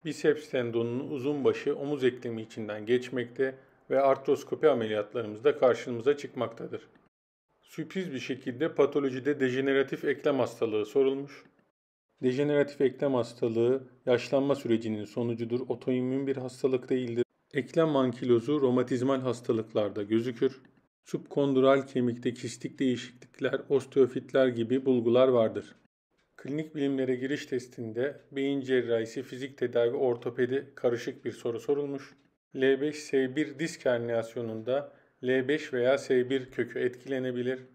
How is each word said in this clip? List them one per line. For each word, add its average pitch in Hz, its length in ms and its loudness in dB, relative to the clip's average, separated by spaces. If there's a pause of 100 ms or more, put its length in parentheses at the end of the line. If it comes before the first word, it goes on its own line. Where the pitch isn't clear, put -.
Biceps 214 440 0
tendonunun 120 640 -2
uzun 143 340 -4
başı 139 320 2
omuz 143 280 -4
eklemi 120 380 0
içinden 107 440 -8
geçmekte 123 680 -2 (360)
ve 131 100 2
artroskopi 135 680 2
ameliyatlarımızda 110 880 0
karşımıza 123 580 2
çıkmaktadır. - 720 -8 (760)
Sürpriz 160 500 -8
bir 131 60 -6
şekilde 131 560 -6
patolojide 139 680 0
dejeneratif 135 640 0
eklem 143 340 0
hastalığı 107 480 -2
sorulmuş. 139 580 0 (800)
Dejeneratif 143 580 2
eklem 135 340 2
hastalığı 120 680 0 (240)
yaşlanma 135 480 2
sürecinin 113 500 -2
sonucudur. 120 640 -4
Otoimmün 127 580 -2
bir 135 100 -2
hastalık 127 540 -2
değildir. 123 340 0 (300)
Eklem 151 420 2
ankilozu 127 640 2
romatizmal 127 600 2
hastalıklarda 110 840 -2
gözükür. 117 600 0 (420)
Subkondural 135 840 2
kemikte 123 480 -2
kistik - 440 -10
değişiklikler, 127 920 -4
osteofitler 131 800 2
gibi 123 380 0
bulgular 123 420 6
vardır. 110 460 2 (640)
Klinik 151 380 -8
bilimlere 135 400 0
giriş 131 320 -6
testinde 123 760 -6 (120)
beyin 139 280 -2
cerrahisi, 120 640 0
fizik 131 360 -12
tedavi, 120 380 2
ortopedi 127 800 -2
karışık 120 500 -2
bir 117 80 -4
soru 113 280 -6
sorulmuş. 139 560 -4 (400)
L 131 240 4
beş 151 160 -2
S 131 400 0
bir 143 220 -2
disk 160 280 -8
herniyasyonunda 117 1080 -2 (320)
L 127 240 2
beş 151 240 -2
veya 127 260 4
S 127 320 2
bir 131 200 -2
kökü 120 280 -4
etkilenebilir. 127 840 -4 (140)